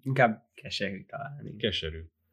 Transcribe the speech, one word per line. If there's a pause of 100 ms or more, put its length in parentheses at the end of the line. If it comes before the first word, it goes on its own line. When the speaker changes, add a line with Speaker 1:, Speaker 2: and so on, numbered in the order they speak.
Speaker 1:
Inkább
keserű
találni.
Speaker 2:
Keserű. (340)